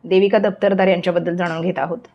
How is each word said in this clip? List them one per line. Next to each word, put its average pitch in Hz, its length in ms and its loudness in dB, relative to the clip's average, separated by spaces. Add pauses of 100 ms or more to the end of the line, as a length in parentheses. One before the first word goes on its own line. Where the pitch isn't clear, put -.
देविका 196 340 2
दप्तरदार 196 500 0
यांच्याबद्दल 175 480 0
जाणून 170 260 -4
घेत 185 160 -2
आहोत. 156 200 -6 (180)